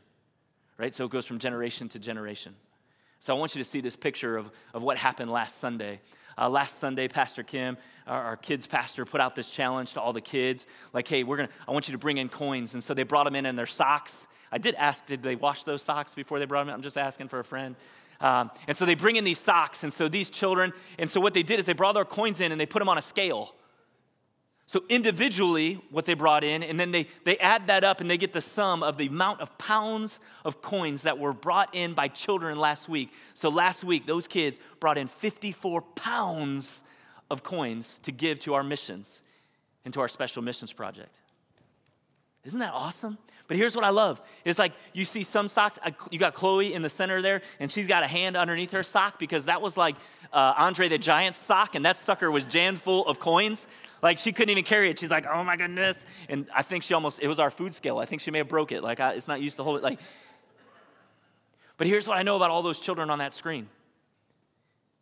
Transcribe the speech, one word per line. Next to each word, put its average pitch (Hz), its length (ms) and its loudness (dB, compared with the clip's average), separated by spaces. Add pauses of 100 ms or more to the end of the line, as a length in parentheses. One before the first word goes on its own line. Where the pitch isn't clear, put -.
(760)
right? 120 180 -6
So 127 120 -4
it 110 40 -10
goes 127 140 -4
from 120 140 -8
generation 120 500 -6
to 117 100 -16
generation. 104 560 -12 (640)
So 135 140 -2
I 135 40 0
want 156 160 -4
you 135 100 -6
to - 60 -12
see 143 100 -4
this 123 160 -6
picture 120 400 -4
of, 107 140 -8 (240)
of 117 80 -6
what 127 160 0
happened 123 320 -2
last 117 280 -4
Sunday. 107 440 -8 (340)
Uh, 123 140 2
last 139 280 0
Sunday, 131 300 -2
Pastor 131 340 -2
Kim, 127 360 -6 (280)
our, 127 160 -4
our 113 140 -6
kids 139 300 -6
pastor, 123 400 -4
put 143 160 0
out 127 120 0
this 120 140 -8
challenge 127 460 -4
to 117 80 -6
all 120 100 0
the 113 80 -6
kids, 127 460 -2 (260)
like, 123 160 -4
"Hey, 135 140 2
we're 135 160 -2
gonna, 147 100 -4 (180)
I - 40 -8
want 143 180 -2
you 139 40 -8
to 123 60 -8
bring 143 200 -2
in 131 100 -4
coins." 127 460 -6
And 120 100 -10
so - 80 -8
they 127 120 0
brought 143 220 4
'em 139 100 0
in 135 100 -2
in 127 100 -4
their 120 80 -4
socks. - 640 0 (260)
I 117 60 -4
did 220 160 -2
ask, 143 320 0
did 135 160 -6
they 127 140 -2
wash 143 280 -2
those 143 180 -4
socks 147 300 -4
before 143 260 -8
they 143 60 -2
brought 143 180 0
'em 143 60 -4
in? 135 60 -8
I'm 127 80 -10
just 139 160 -6
asking 135 300 -4
for 127 120 -6
a 117 40 -10
friend. 131 320 -10 (440)
Um, 123 300 4 (180)
and 147 80 0
so - 80 0
they 175 100 6
bring 214 220 4
in 214 80 2
these 175 160 0
socks, 170 440 4
and 147 100 -6
so 165 120 0
these 180 220 -2
children, 185 460 0 (240)
and 165 120 -4
so - 80 0
what 190 140 4
they 180 120 2
did 202 160 2
is 175 40 -4
they 180 80 0
brought 190 220 2
their 202 100 4
coins 208 380 -2
in 165 100 0
and 156 80 -2
they 151 60 0
put 208 160 0
'em 190 80 4
on 165 80 4
a - 40 0
scale. 147 520 -4 (1120)
So 190 220 -2
individually, 190 920 2 (120)
what 156 160 -2
they 175 80 2
brought 151 280 4
in, 151 200 0
and 160 180 -2
then 180 100 0
they, 170 180 0 (160)
they 180 120 4
add 196 300 4
that 190 180 6
up 196 160 4
and 175 100 -2
they 175 60 4
get 185 160 -2
the 170 80 -2
sum 185 420 0
of 147 140 0
the 143 120 -2
amount 175 340 0
of - 160 -12
pounds 214 600 -2 (240)
of 151 200 -8
coins 156 400 -4
that 143 160 0
were 143 160 -2
brought 180 400 0
in 175 180 -2
by 147 160 0
children 165 500 -2
last 151 300 0
week. 147 240 -4 (220)
So 160 160 0
last 180 340 2
week, 175 220 0
those 170 200 -2
kids 156 320 -2 (220)
brought 151 160 4
in 135 120 -2
fifty-four 190 760 -4
pounds 160 1000 -6 (480)
of 131 120 -4
coins 120 640 -6
to 160 60 -8
give 147 300 -2
to 147 140 -2
our 139 80 2
missions 139 580 -10 (640)
and 127 80 -10
to 139 80 -4
our 123 80 0
special 127 320 -6
missions 120 320 -8
project. - 460 -14 (1300)
Isn't 208 160 -6
that 190 120 -2
awesome? 175 460 -6 (300)
But 170 100 0
here's 226 180 2
what 226 80 2
I 196 60 6
love. 196 280 4 (280)
It's 170 120 2
like 180 140 4 (220)
you 185 100 -2
see 202 200 -6
some 202 220 2
socks, 208 380 2
uh, 170 60 -2 (200)
you 170 80 -6
got 165 140 4
Chloe 190 400 2
in 180 80 -4
the 156 80 -4
center 185 320 -2
there, 190 220 2 (180)
and 143 100 -4
she's 202 160 -4
got 175 160 4
a 143 40 2
hand 180 280 -2
underneath 170 380 0
her 190 100 -2
sock 202 360 2
because 156 260 -2
that 170 160 2
was 196 160 -4
like, 160 200 4 (380)
uh, 135 220 8
Andre 175 320 6
the 156 100 4
Giant's 165 400 4
sock, 202 360 4
and 143 100 0
that 185 120 6
sucker 185 340 0
was 143 140 2
jammed 170 380 2
full 190 240 2
of 143 120 0
coins. 202 480 2 (360)
Like, 170 160 6
she 226 140 -2
couldn't 214 180 4
even 196 140 2
carry 202 260 6
it. 151 80 -4
She's 165 120 -8
like, 156 160 2
"Oh 165 180 0
my 175 120 2
goodness." 180 480 -2 (240)
And 143 260 -4
I 139 80 4
think 180 200 -4
she - 100 -4
almost, 156 280 0
it 143 80 0
was 151 100 0
our 143 120 4
food 180 240 -8
scale. 120 240 -4
I 113 60 -4
think 151 160 -8
she 165 100 -8
may 156 80 -2
have 143 100 -2
broke 156 240 0
it. - 100 -4
Like, 117 180 -4
I, 131 120 2
it's 123 160 -8
not 143 120 -4
used 143 160 -6
to 139 60 -8
hold 143 160 0
it. - 40 -4
Like, - 160 0 (1800)
but 160 100 0
here's 208 200 2
what 208 120 2
I 185 40 2
know 202 140 2
about 180 140 4
all 170 120 2
those 170 180 -2
children 165 300 -2
on 147 100 0
that 139 120 -4
screen, 135 360 -8 (1300)